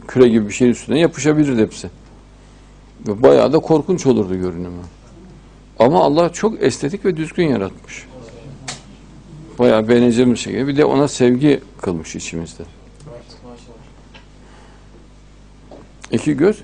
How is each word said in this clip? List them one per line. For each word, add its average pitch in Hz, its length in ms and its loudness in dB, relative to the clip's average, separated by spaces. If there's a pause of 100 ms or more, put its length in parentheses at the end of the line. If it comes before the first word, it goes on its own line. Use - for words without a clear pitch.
küre 127 200 6
gibi 110 200 0
bir 98 60 -10
şeyin 123 180 2
üstüne 113 280 -4
yapışabilirdi 147 640 0
hepsi. - 280 -4 (1200)
Ve 107 160 -2
bayağı 135 300 6
da 160 60 2
korkunç 160 460 0
olurdu 107 300 0
görünümü. 90 460 -8 (1000)
Ama 151 240 4
Allah 160 300 0
çok 220 300 -4
estetik 147 420 -4
ve 180 120 -2
düzgün 160 300 -4
yaratmış. 98 580 -6 (1500)
Bayağı 110 280 2
beğeneceğimiz 120 520 4
şey. 104 280 -6
Bir 139 100 -4
de 147 80 4
ona 135 220 2
sevgi 131 520 2 (220)
kılmış 85 340 -6
içimizde. 82 480 -12 (3500)
İki 139 260 -4
göz, 196 260 0